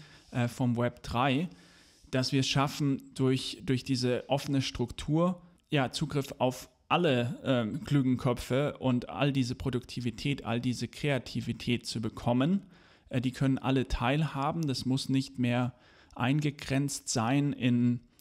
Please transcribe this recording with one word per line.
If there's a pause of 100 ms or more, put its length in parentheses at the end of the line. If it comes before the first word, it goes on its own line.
(320)
äh,
vom
Web
drei, (600)
dass
wir
es
schaffen, (100)
durch,
durch
diese
offene
Struktur, (260)
ja,
Zugriff
auf (200)
alle,
ähm,
klugen
Köpfe
und
all
diese
Produktivität,
all
diese
Kreativität
zu
bekommen. (460)
Äh,
die
können
alle
teilhaben.
Das
muss
nicht
mehr (400)
eingegrenzt
sein
in, (200)